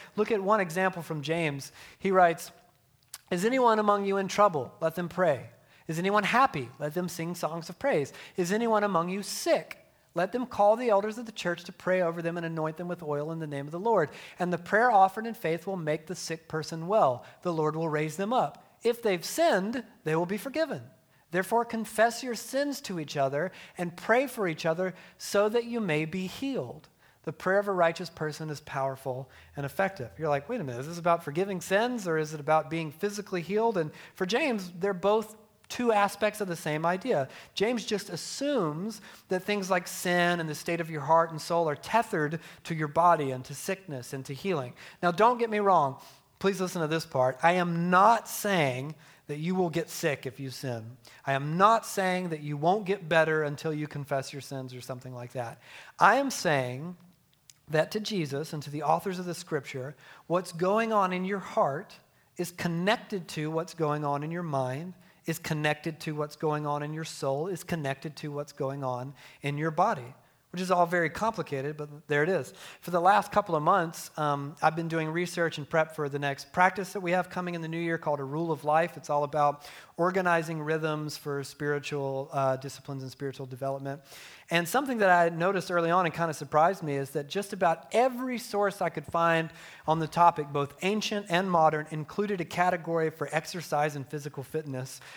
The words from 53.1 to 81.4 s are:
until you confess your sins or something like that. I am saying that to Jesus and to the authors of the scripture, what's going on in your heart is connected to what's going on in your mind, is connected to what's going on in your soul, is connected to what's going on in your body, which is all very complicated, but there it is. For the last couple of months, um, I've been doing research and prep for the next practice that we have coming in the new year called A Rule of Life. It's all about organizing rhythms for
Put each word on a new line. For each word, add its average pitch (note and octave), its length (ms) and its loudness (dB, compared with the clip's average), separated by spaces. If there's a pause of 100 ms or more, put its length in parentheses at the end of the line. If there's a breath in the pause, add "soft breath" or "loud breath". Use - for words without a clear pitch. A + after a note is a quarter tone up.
until D3 300 -4
you D3+ 140 -6
confess C#3 440 -6
your C#3+ 100 -12
sins C3 320 -10
or B2+ 60 -14
something B2+ 340 -12
like A#2+ 200 -12
that. B2 260 -8 (400 loud breath)
I G3+ 160 10
am C4+ 140 2
saying C#3+ 680 0 (720)
that D#3 220 2
to G#3+ 80 -4
Jesus D#3+ 540 -4
and D3 100 -8
to C#3+ 60 -14
the D3 140 -6
authors F3 360 0
of F3+ 60 -8
the F3 80 -6
scripture, C3+ 640 -8 (320 loud breath)
what's F3+ 260 -2
going G#3 400 2
on F#3+ 180 2
in F#3 140 -2
your G3 140 -4
heart E3+ 540 -2 (440 soft breath)
is F3 140 -6
connected F3+ 760 -2
to D#3 240 -4
what's E3 220 -4
going D3+ 320 0
on C#3+ 180 -2
in D#3+ 80 -6
your F3 120 -6
mind, C#3+ 500 -4 (320 soft breath)
is E3 140 -4
connected D3+ 600 -2
to D#3 160 -6
what's D3+ 220 -6
going D3+ 280 0
on D3 160 -2
in D3+ 120 -6
your D#3+ 100 -8
soul, C#3+ 440 -2
is E3+ 180 -8
connected D3 500 -4
to D3 160 -10
what's C#3+ 220 -8
going C#3 320 -4
on B2+ 280 -4 (280 loud breath)
in C#3+ 160 -2
your D#3 140 0
body, D#3 420 0 (400 soft breath)
which F3 80 -6
is F#3 100 -2
all F3+ 140 6
very E3+ 240 2
complicated, D#3 640 -4
but D3+ 140 -12 (180)
there D3 160 4
it E3 60 2
is. D#3+ 240 -2 (260 loud breath)
For - 120 -10
the F3 100 2
last G3 320 4
couple G3 220 2
of D3 80 0
months, E3+ 540 2
um, C#3+ 440 -2
I've D#3+ 160 4
been E3 100 -4
doing D#3+ 220 0
research E3+ 480 -2
and C#3+ 120 -8
prep D#3+ 240 2
for D3 140 -4
the C#3 120 -4
next C#3 340 -4
practice F#3 400 2
that G3+ 80 -6
we F3 100 -2
have F3+ 180 0
coming F3+ 240 -6
in E3+ 80 -8
the D#3+ 60 -6
new D#3+ 100 -6
year E3 200 -2
called D3 240 -2
A - 20 -4
Rule D#3 280 -4
of C#3 120 -2
Life. D#3+ 320 2
It's D#3 140 -12
all D3 160 0
about D3 420 0 (300 loud breath)
organizing E3+ 640 0
rhythms D3+ 560 -2
for C#3 260 -6